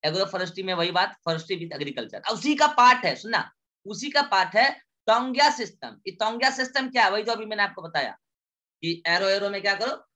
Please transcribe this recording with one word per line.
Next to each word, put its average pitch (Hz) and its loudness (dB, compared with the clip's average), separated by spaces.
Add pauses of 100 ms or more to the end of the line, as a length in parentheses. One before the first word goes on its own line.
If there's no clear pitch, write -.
एग्रो 180 0
फॉरेस्ट्री 190 -6
में 185 -2
वही 175 0
बात, 185 0 (120)
forestry 165 -4
with 165 -12
agriculture। 139 -8
अब 202 -6
उसी 240 0
का 302 4
पार्ट 247 6
है, 147 0
सुनना, 214 -4 (340)
उसी 214 -8
का 285 2
पार्ट 185 2
है 262 4
तोंगया 254 2
system। 170 -10
ये 190 -8
तोंगया 233 0
system 262 -4
क्या 247 4
है? 247 4
वही 220 -2
जो 226 -2
अभी 220 -4
मैंने 214 -4
आपको 190 -4
बताया 143 -4 (640)
कि 165 -4
एरो, 180 2
एरो 202 0
में 196 -6
क्या 196 2
करो? 233 -4 (200)